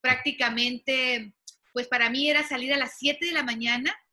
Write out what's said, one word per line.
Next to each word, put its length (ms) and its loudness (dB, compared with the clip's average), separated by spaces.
Prácticamente, 1300 0
pues, 140 -4
para 240 2
mí 180 0
era 140 4
salir 300 -2
a 40 4
las 220 -2
siete 280 0
de 60 -2
la 120 0
mañana 500 -2